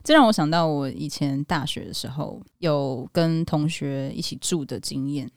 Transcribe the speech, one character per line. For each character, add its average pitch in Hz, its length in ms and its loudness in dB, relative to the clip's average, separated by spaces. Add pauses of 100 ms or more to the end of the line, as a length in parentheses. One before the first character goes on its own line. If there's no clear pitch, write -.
这 - 80 2
让 302 140 10
我 220 80 6
想 151 160 2
到 165 180 4
我 143 220 0
以 - 180 -8
前 139 380 -2
大 156 180 -2
学 - 220 -6
的 90 80 -12
时 - 160 -6
候 143 320 -8 (160)
有 139 560 0
跟 165 320 2
同 151 240 0
学 139 420 -4
一 - 80 -8
起 - 220 -6
住 156 240 -2
的 123 140 -8
经 135 320 -4
验。 143 260 -6